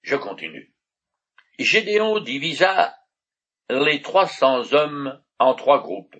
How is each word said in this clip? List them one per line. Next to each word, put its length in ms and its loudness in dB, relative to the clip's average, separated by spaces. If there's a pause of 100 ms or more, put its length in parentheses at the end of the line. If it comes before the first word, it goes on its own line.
Je 120 -4
continue. 600 -12 (800)
Gédéon 640 0
divisa 760 -2 (760)
les 320 0
trois 260 2
cents 460 2
hommes 460 0 (200)
en 160 4
trois 260 2
groupes 380 -12